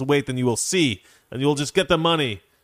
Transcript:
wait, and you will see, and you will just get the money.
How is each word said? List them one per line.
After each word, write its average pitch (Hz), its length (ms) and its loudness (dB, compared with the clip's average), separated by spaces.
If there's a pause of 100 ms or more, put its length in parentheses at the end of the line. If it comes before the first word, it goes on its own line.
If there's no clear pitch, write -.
wait, 139 280 0
and 127 100 -6
you 127 60 -2
will 117 120 2
see, 151 460 0 (280)
and 120 100 -10
you 139 60 2
will 147 80 2
just 143 180 -6
get 185 140 0
the 175 100 2
money. 156 440 -2 (220)